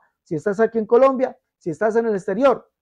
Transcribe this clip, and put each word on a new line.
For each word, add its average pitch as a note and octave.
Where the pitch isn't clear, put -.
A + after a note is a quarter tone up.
si -
estás F#3
aquí A3+
en G#3+
Colombia, B3+
si -
estás G#3+
en A#3
el G#3+
exterior G#3